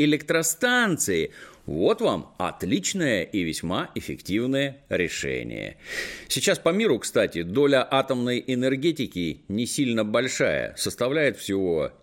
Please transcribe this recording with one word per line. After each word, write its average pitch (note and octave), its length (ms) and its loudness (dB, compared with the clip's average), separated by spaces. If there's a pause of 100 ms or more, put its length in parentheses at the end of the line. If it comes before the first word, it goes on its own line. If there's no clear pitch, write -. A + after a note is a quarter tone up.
электростанции, D#3+ 1300 2 (340)
вот G#2 360 2
вам A#2+ 380 -2
отличное C3 840 0
и F#2 220 -2
весьма E2+ 500 -4
эффективное B2+ 920 -4
решение. B1 880 -4 (500)
Сейчас - 320 0
по - 120 2
миру, F#3 280 4
кстати, F2+ 440 0
доля C3 460 4
атомной B2 560 0
энергетики C3 1000 0
не A2 200 -2
сильно A#2 380 0
большая, G#2+ 720 0
составляет B2+ 600 0
всего F2 560 0 (100)